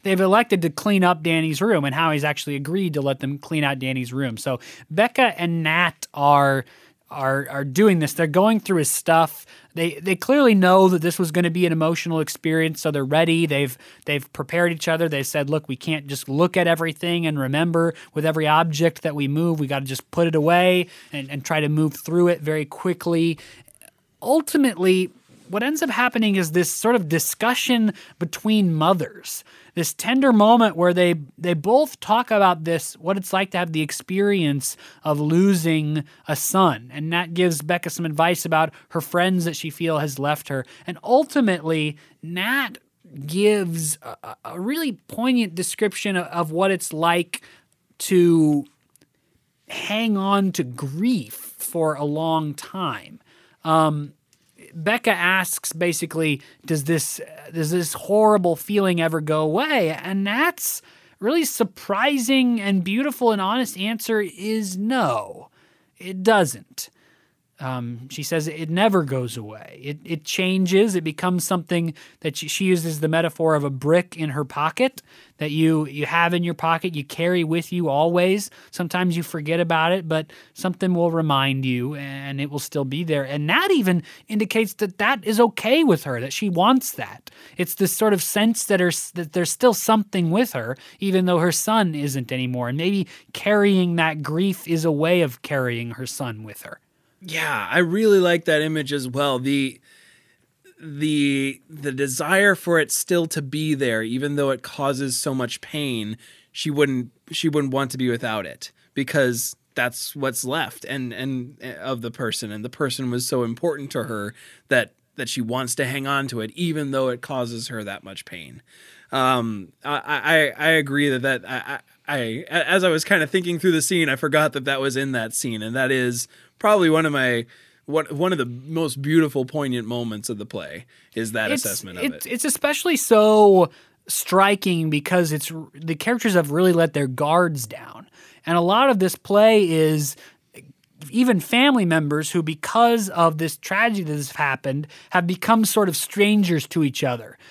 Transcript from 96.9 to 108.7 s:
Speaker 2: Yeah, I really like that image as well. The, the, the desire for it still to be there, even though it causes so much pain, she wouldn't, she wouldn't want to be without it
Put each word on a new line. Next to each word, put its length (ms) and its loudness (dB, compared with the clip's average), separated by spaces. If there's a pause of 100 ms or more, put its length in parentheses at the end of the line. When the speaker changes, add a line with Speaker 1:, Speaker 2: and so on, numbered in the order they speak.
Speaker 2:
Yeah, 520 -6
I 80 2
really 400 4
like 260 2
that 160 2
image 320 -4
as 140 -4
well. 320 -2
The, 420 -2 (960)
the, 880 -2
the 240 -8
desire 640 2
for 260 2
it 120 0
still 340 0
to 160 -6
be 320 -2
there, 300 0
even 320 -4
though 160 0
it 100 -4
causes 560 -4
so 160 -4
much 260 -4
pain, 600 -6 (320)
she 180 -6
wouldn't, 420 0 (200)
she 180 -2
wouldn't 240 -2
want 160 -2
to 80 -10
be 100 -2
without 380 -4
it 260 -16 (220)